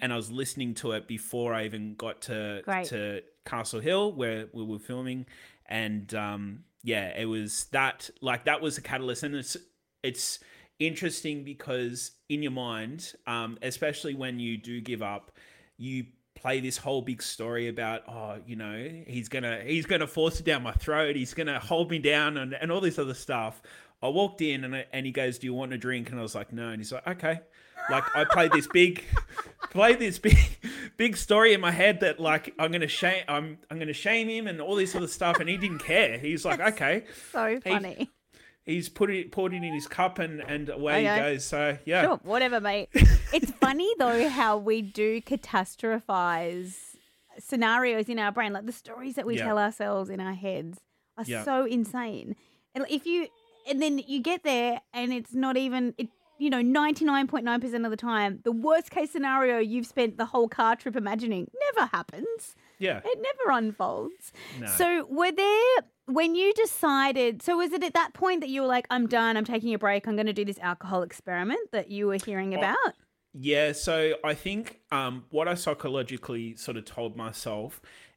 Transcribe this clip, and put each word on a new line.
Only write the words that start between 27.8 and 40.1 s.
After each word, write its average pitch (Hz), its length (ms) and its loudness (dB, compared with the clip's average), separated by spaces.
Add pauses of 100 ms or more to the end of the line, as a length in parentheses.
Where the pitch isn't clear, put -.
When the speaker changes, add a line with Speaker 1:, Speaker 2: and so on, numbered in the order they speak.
Speaker 1:
Like, 135 120 2 (120)
I 151 80 4
played 165 300 6
this 147 180 4
big, 180 320 4 (340)
<laughs> - 340 -10
played 233 280 8
this 202 200 -2
big, - 180 10 (580)
big 226 220 2
story 214 360 8
in 196 60 4
my 175 120 2
head 185 300 6
that, 160 200 2
like, 156 380 0
I'm 160 120 2
gonna 170 160 0
shame, 180 400 0
I'm, 151 300 -4 (120)
I'm 160 100 -10
gonna 151 140 -4
shame 226 360 0
him 226 180 -4
and 165 140 -6
all 190 140 -2
this 190 200 2
other 175 120 -2
stuff. 170 340 0
And 160 80 -4
he 190 80 0
didn't 180 220 -2
care. 143 400 4
He's 147 260 -2
like, 151 140 2
Speaker 2:
That's 214 180 2
Speaker 1:
"Okay." 165 280 0 (280)
Speaker 2:
so 233 320 0
Speaker 1:
He 190 60 0
Speaker 2:
funny. 202 400 -4 (520)
Speaker 1:
he's 165 260 -2
put 196 200 2
it, 190 220 -2
poured 185 220 0
it 175 100 -6
in 165 100 -4
his 147 140 -6
cup 185 320 0